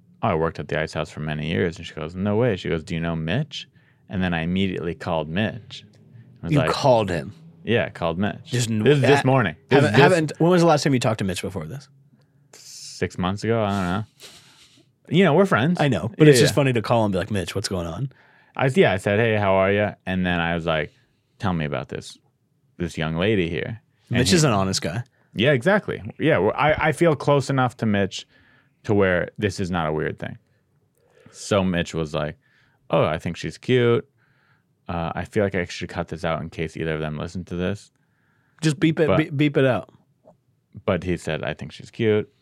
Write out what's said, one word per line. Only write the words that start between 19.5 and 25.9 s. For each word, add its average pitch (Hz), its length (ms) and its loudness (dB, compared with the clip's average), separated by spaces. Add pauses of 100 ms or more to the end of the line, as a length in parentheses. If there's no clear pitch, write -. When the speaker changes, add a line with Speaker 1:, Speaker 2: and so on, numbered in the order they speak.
Speaker 1:
are 95 180 4
you?" 104 160 2 (180)
And 92 180 0
then 87 160 0
I 82 140 0
was 82 120 -4
like, 78 260 -2 (460)
"Tell 95 140 -4
me 80 120 -2
about 69 240 -6
this, - 280 -14 (640)
this 85 180 -6
young 80 200 -4
lady 92 340 0
here." 98 300 -8 (300)
And 113 80 0
Speaker 2:
Mitch 135 120 2
Speaker 1:
he 185 60 4
Speaker 2:
is 156 80 4
an 131 80 4
honest 95 300 0
guy. 92 200 -6 (320)
Speaker 1:
Yeah, 135 180 4
exactly. 139 500 0 (160)